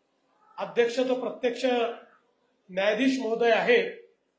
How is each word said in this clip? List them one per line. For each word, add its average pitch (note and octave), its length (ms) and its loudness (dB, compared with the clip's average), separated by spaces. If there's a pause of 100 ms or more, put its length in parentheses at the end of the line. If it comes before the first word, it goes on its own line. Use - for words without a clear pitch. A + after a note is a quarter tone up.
(580)
अध्यक्ष A#3 400 -2
तर B3+ 220 0
प्रत्यक्ष A#3+ 440 -4
न्यायाधीश A#3 1500 -2
महोदय A#3 320 0
आहेत, A3 400 2 (480)